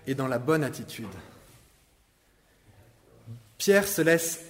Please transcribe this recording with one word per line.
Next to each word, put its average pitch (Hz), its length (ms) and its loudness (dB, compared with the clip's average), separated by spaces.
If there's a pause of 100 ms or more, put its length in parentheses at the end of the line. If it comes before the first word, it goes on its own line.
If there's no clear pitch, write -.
est 135 80 -2
dans 131 140 -2
la 123 100 0
bonne 151 240 0
attitude. 117 460 -8 (2500)
Pierre 202 280 4
se 196 160 -2
laisse 165 380 2 (100)